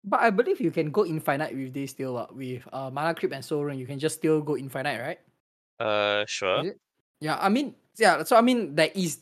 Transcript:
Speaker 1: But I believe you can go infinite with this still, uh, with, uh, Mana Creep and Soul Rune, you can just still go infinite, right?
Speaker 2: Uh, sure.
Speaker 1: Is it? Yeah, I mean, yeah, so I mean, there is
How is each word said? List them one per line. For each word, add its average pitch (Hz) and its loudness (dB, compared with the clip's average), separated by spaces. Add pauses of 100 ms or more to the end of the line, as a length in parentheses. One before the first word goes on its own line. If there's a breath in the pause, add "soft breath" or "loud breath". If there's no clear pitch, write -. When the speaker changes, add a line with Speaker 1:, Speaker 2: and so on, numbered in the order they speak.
Speaker 1:
But 214 0
I 233 6
believe 247 2
you 165 2
can 151 0
go - 2
infinite 151 -2
with 131 -8
this 135 -6
still, 131 -6
uh, 113 -6
with, 127 -10
uh, 135 -8
Mana 151 -2
Creep 180 -4
and 135 -10
Soul 147 -2
Rune, 143 -6
you 127 -8
can 139 -8
just 151 -2
still 156 2
go 147 -2
infinite, 131 -4
right? 156 -8 (600)
Speaker 2:
Uh, 104 2
sure. 101 -2
Speaker 1:
Is 170 -6
it? - -18 (400)
Yeah, 151 -2
I 196 2
mean, 254 0 (220)
yeah, 170 6
so 233 6
I 226 10
mean, 233 2
there 160 4
is 170 -2